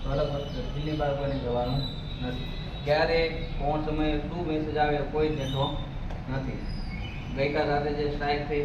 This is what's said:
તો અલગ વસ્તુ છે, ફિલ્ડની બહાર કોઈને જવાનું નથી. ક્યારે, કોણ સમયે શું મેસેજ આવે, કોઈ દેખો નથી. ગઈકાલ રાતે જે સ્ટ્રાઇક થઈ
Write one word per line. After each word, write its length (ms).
તો 60
અલગ 260
વસ્તુ 260
છે, 120
ફિલ્ડની 240
બહાર 180
કોઈને 240
જવાનું 420
નથી. 240
ક્યારે, 600
કોણ 280
સમયે 320
શું 300
મેસેજ 300
આવે, 200
કોઈ 320
દેખો 480
નથી. 360
ગઈકાલ 320
રાતે 260
જે 180
સ્ટ્રાઇક 380
થઈ 160